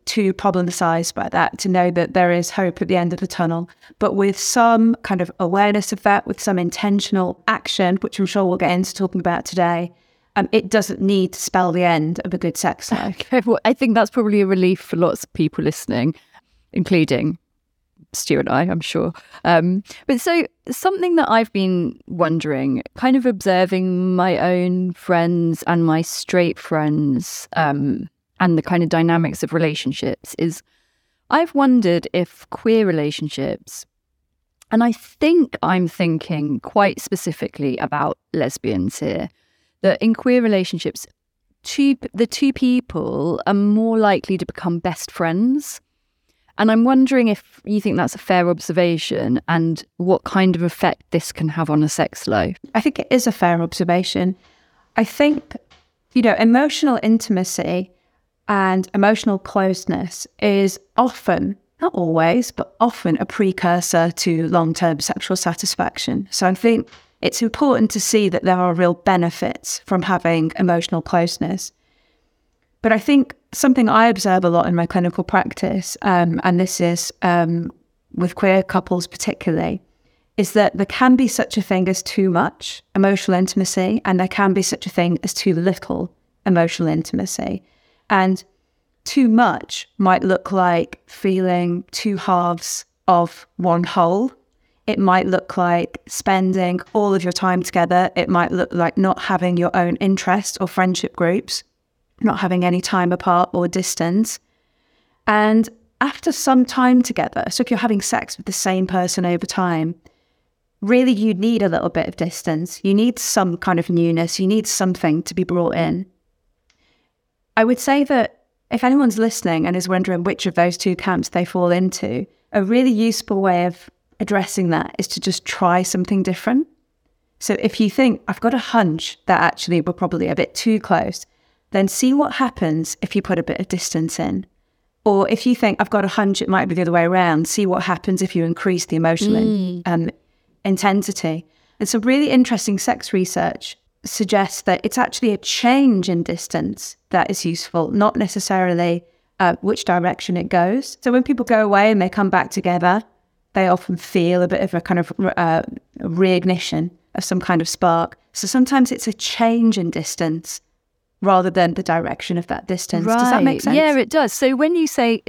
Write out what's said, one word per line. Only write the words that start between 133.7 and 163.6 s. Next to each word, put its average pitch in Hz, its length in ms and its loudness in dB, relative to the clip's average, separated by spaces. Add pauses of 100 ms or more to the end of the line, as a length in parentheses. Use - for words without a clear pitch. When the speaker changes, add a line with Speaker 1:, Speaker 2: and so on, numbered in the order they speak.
Speaker 1:
in. 190 280 -6 (580)
Or 196 240 4
if 220 160 -2
you 247 100 4
think, 208 240 0
"I've 196 120 -2
got 202 140 0
a 185 140 -4
hunch 196 220 0
it - 80 -4
might 185 180 2
be 180 60 -4
the 175 80 0
other 165 100 0
way 170 120 4
around," 170 440 2
see 202 200 -2
what 180 160 0
happens 185 400 -2
if - 120 -6
you 165 100 2
increase 175 420 -2
the 170 80 -2
emotional 165 400 2
in-, 190 500 0
Speaker 2:
Mm. 180 80 0
Speaker 1:
um, 165 160 0 (560)
intensity. 190 800 0 (340)
And 202 80 -2
some 226 140 0
really 269 300 2
interesting 226 480 2
sex - 340 -4
research - 640 -2 (280)
suggests 196 580 -2
that 185 200 0
it's - 140 -2
actually - 340 0
a 196 60 -2
change 240 720 2
in 170 140 0
distance - 760 -6 (120)
that 185 220 2
is - 140 -6
useful, 165 460 -2
not 208 260 2
necessarily, 180 840 0 (380)
uh, 180 220 2
which 208 240 -2
direction 180 500 0
it 175 140 -4
goes. 190 520 0
So 247 100 0
when 247 120 4
people 247 220 -2
go 220 180 2
away 202 260 4
and 214 120 4
they 185 80 2
come 196 200 0
back 180 220 0
together, 180 500 2 (520)
they 190 140 2
often 180 280 0
feel 180 460 2
a 180 60 2
bit 170 140 -2
of 190 120 -2
a 170 80 -2
kind 175 180 0
of, - 140 -4 (240)
uh, 165 240 2 (380)
reignition 175 920 0 (260)
of 190 80 -4
some 185 160 -2
kind 170 220 0
of 165 80 -4
spark. 165 480 0 (160)
So - 120 -8
sometimes 254 460 2
it's - 160 -6
a 214 60 -4
change 226 640 2
in 170 120 -2
distance 160 720 -6 (600)
rather 185 280 4
than 175 260 2
the 190 80 -6
direction 170 540 -4
of 170 100 -4
that - 200 -8
distance. - 380 -4
Does 240 260 2
that 254 120 4
make - 120 2
Speaker 2:
Right. - 60 -8